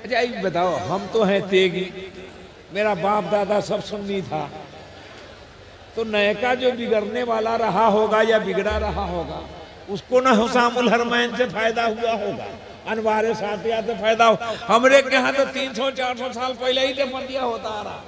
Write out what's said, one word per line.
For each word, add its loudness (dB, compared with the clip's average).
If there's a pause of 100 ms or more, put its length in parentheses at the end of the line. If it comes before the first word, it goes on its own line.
अच्छा, 0
ये -2
बताओ, 0
हम -4
तो 2
हैं 2
तेगी, 0 (640)
मेरा 0
बाप 0
दादा 0
सब -4
सुन्नी -6
था, -6 (1400)
तो -2
नयका 2
जो 2
बिगड़ने -2
वाला 0
रहा 2
होगा 4
या 4
बिगड़ा -2
रहा -2
होगा, -6 (400)
उसको 0
ना 4
हुसामुल 4
हरमैन 0
से 0
फायदा -2
हुआ -2
होगा, -4 (400)
अनवारे 0
सातिया -4
से -4
फायदा 2
हो। 6 (300)
हमरे 8
के 0
यहाँ 2
तो 2
तीन -6
सौ -2
चार -4
सौ -6
साल -4
पहले 0
ही -2
तो 0
बंदिया -6
होता -4
आ -6
रहा -10